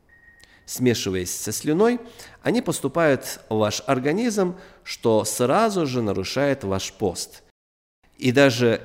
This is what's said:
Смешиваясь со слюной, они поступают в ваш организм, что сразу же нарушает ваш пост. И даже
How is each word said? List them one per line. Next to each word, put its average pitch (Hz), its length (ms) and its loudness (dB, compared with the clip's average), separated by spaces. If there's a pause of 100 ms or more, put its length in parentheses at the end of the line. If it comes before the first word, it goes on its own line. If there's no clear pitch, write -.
(640)
Смешиваясь 101 720 -2
со - 160 -8
слюной, 190 480 0 (440)
они 214 200 0
поступают 151 760 -2 (100)
в 110 60 0
ваш 107 300 0
организм, 180 680 0 (280)
что 110 400 2
сразу 175 600 2
же 127 140 -2
нарушает 120 640 -2
ваш 95 280 -4
пост. - 500 -6 (760)
И 127 160 0
даже 120 520 4